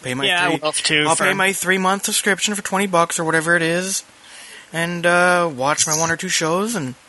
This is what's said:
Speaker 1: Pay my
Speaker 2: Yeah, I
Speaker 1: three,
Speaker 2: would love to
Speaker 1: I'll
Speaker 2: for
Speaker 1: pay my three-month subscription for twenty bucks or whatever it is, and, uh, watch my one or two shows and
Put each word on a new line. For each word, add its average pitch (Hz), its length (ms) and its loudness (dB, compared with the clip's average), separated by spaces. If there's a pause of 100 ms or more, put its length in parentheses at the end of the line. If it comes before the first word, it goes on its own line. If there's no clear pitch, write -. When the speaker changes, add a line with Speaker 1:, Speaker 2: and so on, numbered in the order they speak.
Speaker 1:
Pay 131 100 -6
my 135 120 -4
Speaker 2:
Yeah, 180 160 2
I 180 40 2
Speaker 1:
three, 170 100 0
Speaker 2:
would 143 80 -6
love 151 200 -2
to 151 240 2
Speaker 1:
I'll 160 80 4
Speaker 2:
for 208 80 -2
Speaker 1:
pay 190 100 2
my 190 200 2
three-month 185 520 0
subscription 208 500 0
for 202 60 -8
twenty 196 260 -2
bucks 170 320 2
or 170 40 -2
whatever 160 320 2
it 170 60 2
is, 180 420 -2 (680)
and, 170 340 -4
uh, 175 460 4
watch 139 360 0
my 156 100 -2
one 165 140 0
or 160 60 0
two 185 120 -6
shows 180 460 0
and 131 200 -6 (140)